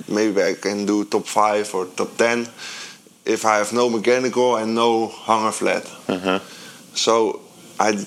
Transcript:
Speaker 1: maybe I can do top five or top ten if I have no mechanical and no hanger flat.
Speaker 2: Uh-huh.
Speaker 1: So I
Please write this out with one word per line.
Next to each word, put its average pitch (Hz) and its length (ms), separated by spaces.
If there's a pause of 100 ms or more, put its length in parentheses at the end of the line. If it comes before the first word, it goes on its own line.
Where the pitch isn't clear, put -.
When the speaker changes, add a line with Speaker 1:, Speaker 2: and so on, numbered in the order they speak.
Speaker 1:
maybe 104 340
I 90 120
can 101 320
do 104 180
top 101 220
five 104 480
or 92 120
top - 300
ten 117 320 (760)
if 110 200
I 107 140
have 104 140
no 123 160
mechanical 120 680
and 110 180
no 113 340
hanger 110 440
flat. 90 320 (240)
Speaker 2:
Uh-huh. 95 320 (540)
Speaker 1:
So 113 460 (380)
I 104 160 (120)